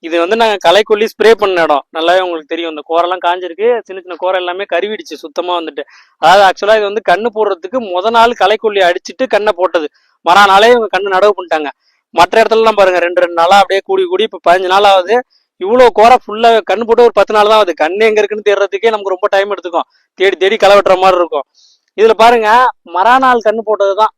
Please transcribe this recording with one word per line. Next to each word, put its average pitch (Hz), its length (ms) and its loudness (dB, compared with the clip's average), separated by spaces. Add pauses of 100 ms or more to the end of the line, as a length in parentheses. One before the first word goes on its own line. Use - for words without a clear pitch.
இது 160 140 -4
வந்து 190 180 -2
நாங்க 220 160 0 (100)
களைக்கொல்லி 208 460 2
ஸ்ப்ரே 214 180 2 (100)
பண்ண 185 240 -2
இடம், 147 180 -2 (140)
நல்லாவே 170 300 0
உங்களுக்கு 160 260 -10
தெரியும். 165 200 -8
இந்த 151 180 -14
கோரெல்லாம் 175 340 -2
காஞ்சிருக்கு, 180 420 -4 (200)
சின்ன 190 180 -16
சின்ன 180 160 -14
கோரை 185 220 -2
எல்லாமே 180 300 -8
கருவிடுச்சு 180 500 -8
சுத்தமா 170 360 -8
வந்துட்டு. 151 240 -10 (400)
அதாவது 185 240 6
ஆக்சுவலா 202 320 0
இது 208 120 -2
வந்து 208 200 -8
கண்ணு 202 240 0
போடுறதுக்கு 202 440 -4 (100)
முத 180 280 -4
நாள் 233 160 2 (100)
களைக்கொல்லி 202 460 0
அடிச்சிட்டு 240 460 -6
கண்ணை 208 240 0
போட்டது, 175 300 -2 (400)
மறா 190 240 4
நாளே 202 220 4
இவங்க 226 200 -2
கண்ணு 190 220 -4
நடவு 202 220 2
பண்ணிட்டாங்க. 160 320 -6 (480)
மற்ற 175 240 2
இடத்துலலாம் 220 360 0
பாருங்க, 185 280 2
ரெண்டு, 175 180 -2
ரெண்டு 175 160 -6
நாளா 180 220 2
அப்படியே 190 260 -2
கூடி 190 240 0
கூடி 196 160 -2
இப்ப 180 180 -14
பதினஞ்சு 185 280 2
நாள் 202 180 4
ஆகுது. 190 240 2 (480)
இவ்வளோ 240 240 4 (100)
கோரை 233 240 6
ஃபுல்லா 220 280 0 (200)
கண்ணு 214 180 -4
போட்டு 233 200 4
ஒரு 226 100 -2
பத்து 202 180 0
நாள் 208 140 2
தான் 220 100 4
ஆகுது. 180 220 -2
கண்ணு 180 280 -2
எங்க 214 100 0
இருக்குன்னு 208 280 -4
தேடுறதுக்கே 196 460 -2
நமக்கு 196 200 -4
ரொம்ப 202 200 -2
டைம் 202 200 -2
எடுத்துக்கும், 170 320 -6 (340)
தேடி 190 220 0
தேடி 202 200 0
களை 202 160 6
வெட்டுற 196 240 2
மாதிரி 185 200 2
இருக்கும். 156 220 -4 (560)
இதுல 220 220 4
பாருங்க, 233 260 2 (460)
மறா 214 220 2 (100)
நாள் 247 220 0
கண்ணு 214 200 -4
போட்டது 196 320 -2
தான் 214 180 0